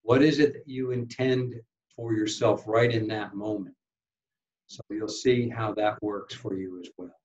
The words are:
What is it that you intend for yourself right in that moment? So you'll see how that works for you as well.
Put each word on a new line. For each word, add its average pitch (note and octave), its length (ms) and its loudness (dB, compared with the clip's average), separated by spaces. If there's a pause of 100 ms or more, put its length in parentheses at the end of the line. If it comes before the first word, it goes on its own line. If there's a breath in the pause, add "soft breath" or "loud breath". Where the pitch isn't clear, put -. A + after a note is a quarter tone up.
What B2+ 200 4
is D3 180 6
it C#3+ 140 6
that - 140 -16
you B2+ 240 -6
intend B2 640 0 (400)
for A2+ 180 -4
yourself G#2+ 540 2
right A#2 240 4
in A2 160 0
that G#2 260 -6
moment? G2+ 400 -6 (920)
So - 220 -18
you'll G#2+ 180 -6
see A#2+ 400 2
how A2+ 280 -4
that G#2+ 280 0
works G2+ 320 -6
for G2+ 200 -6
you F#2 260 -8
as F2 160 -16
well. F2+ 280 -16